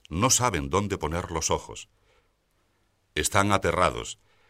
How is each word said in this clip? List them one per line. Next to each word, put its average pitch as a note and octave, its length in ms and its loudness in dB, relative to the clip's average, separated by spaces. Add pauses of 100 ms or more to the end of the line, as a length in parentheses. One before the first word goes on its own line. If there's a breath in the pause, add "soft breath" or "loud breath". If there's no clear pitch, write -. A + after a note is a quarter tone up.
no G#2 220 0
saben F#2 400 0
dónde F#2+ 280 0
poner E2 340 -4
los D#2+ 180 -4
ojos. - 380 -6 (1300)
Están G2 360 2
aterrados, E2+ 680 2 (320 soft breath)